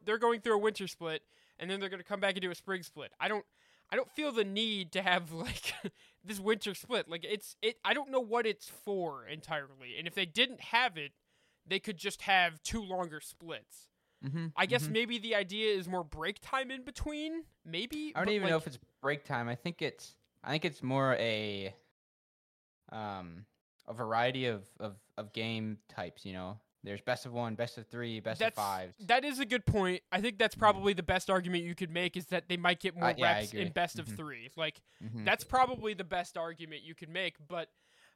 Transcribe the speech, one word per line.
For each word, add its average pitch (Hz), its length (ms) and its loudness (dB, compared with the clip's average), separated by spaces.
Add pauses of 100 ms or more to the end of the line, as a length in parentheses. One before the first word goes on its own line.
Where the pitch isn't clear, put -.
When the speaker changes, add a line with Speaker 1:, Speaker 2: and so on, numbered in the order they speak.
Speaker 1:
they're 214 140 2
going 233 220 4
through 226 140 4
a 202 40 6
winter 208 300 0
split, 160 340 -6 (360)
and 175 120 -6
then 196 100 -4
they're 190 100 -4
gonna 185 120 -8
come 202 180 -4
back 196 140 4
and 190 60 -4
do 180 100 -2
a 170 40 -4
spring 185 280 -4
split. 139 380 -14
I 180 80 2
don't, 208 160 0 (460)
I 208 60 -2
don't 254 140 0
feel 302 220 -2
the 220 120 2
need 196 480 -2
to 185 100 0
have, 180 300 2
<laughs> - 0 -
like, - 420 -6 (500)
this 196 160 -8
winter 208 340 0
split. 220 340 -4
Like, 165 160 -8
it's, - 380 -6
it, 226 220 2
I 196 100 6
don't 277 160 -4
know 262 100 4
what 226 260 2
it's 208 220 -2
for 165 580 -4
entirely. 139 720 -8
And 170 100 -4
if 165 60 -12
they 196 120 2
didn't 240 360 2
have 233 340 2
it, 143 160 -8 (540)
they 185 120 2
could 196 200 -6
just - 240 -6
have 180 400 4
two 220 200 -4
longer 180 380 -4
splits. - 680 -14 (360)
Speaker 2:
Mm-hmm, 165 220 -4 (100)
Speaker 1:
I 185 100 6
guess 190 180 2
Speaker 2:
mm-hmm. 156 100 0
Speaker 1:
maybe 233 240 2
the 220 160 -2
idea 208 400 2
is 185 120 -2
more 180 160 -2
break 165 380 -6
time 262 300 -2
in 262 120 -8
between. 302 640 -6 (200)
Maybe, 240 520 -6
Speaker 2:
I 160 40 0
don't 185 60 2
Speaker 1:
but, 208 60 2
Speaker 2:
even 196 160 2
know 165 80 4
Speaker 1:
like 156 60 2
Speaker 2:
if - 60 -6
it's 127 100 -12 (240)
break 143 220 0
time. 120 260 -2
I 120 40 -2
think 170 280 -6
it's, - 320 -6 (280)
I - 80 -6
think 151 140 0
it's 156 180 -4
more 131 340 4
a, 104 580 0 (1160)
um, 98 540 -10 (420)
a - 60 -10
variety 123 540 0
of, 107 160 -2 (180)
of, 104 140 -6 (240)
of 104 140 -8
game 110 460 -4 (100)
types, - 360 -10
you 98 80 -8
know? 92 260 -8 (240)
There's 101 180 -8
best - 240 -2
of 123 80 -12
one, 117 220 -4
best 117 240 -4
of 110 80 -14
three, 117 340 -6
best 113 220 -4
of 220 40 4
Speaker 1:
That's, 226 100 -2
Speaker 2:
fives. 95 380 -2 (120)
Speaker 1:
that 247 180 4
is 269 160 -2
a 277 60 -2
good 233 180 0
point. 185 380 2 (100)
I 185 80 2
think 208 180 -2
that's 220 160 4
Speaker 2:
Mm-hmm. - 60 -8
Speaker 1:
probably 202 320 6
the 180 100 0
best 185 280 8
argument 180 340 4
you 170 100 -4
could 170 160 -4
make 175 240 2
is 180 120 -4
that 175 200 0
they 175 120 0
might 175 200 6
get 180 160 -2
more 175 140 2
Speaker 2:
Uh, 120 80 6
yeah, 123 140 4
I - 100 8
Speaker 1:
reps 107 140 -2
in - 60 -4
Speaker 2:
agree. 170 100 0
Speaker 1:
best 175 280 0
of 160 80 -4
Speaker 2:
Mm-hmm. 107 100 -6
Speaker 1:
three. 127 380 -10
Like, 156 280 -4 (200)
Speaker 2:
Mm-hmm. 113 220 -6
Speaker 1:
that's 208 200 4
probably 247 500 2
the 185 100 -6
best 175 320 -4
argument 165 460 -6
you 160 120 -14
could 156 140 -14
make, 175 280 -2 (120)
but 170 220 -4 (460)